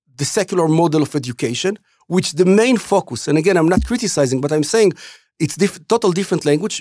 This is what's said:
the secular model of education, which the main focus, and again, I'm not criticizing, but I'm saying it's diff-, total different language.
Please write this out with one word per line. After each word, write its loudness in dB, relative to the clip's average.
the -6
secular 0
model 2
of -4
education, -4
which 0
the 2
main 4
focus, -2
and 2
again, 2
I'm 2
not 0
criticizing, -2
but -2
I'm 0
saying 2
it's -4
diff-, -2
total 2
different -4
language. 0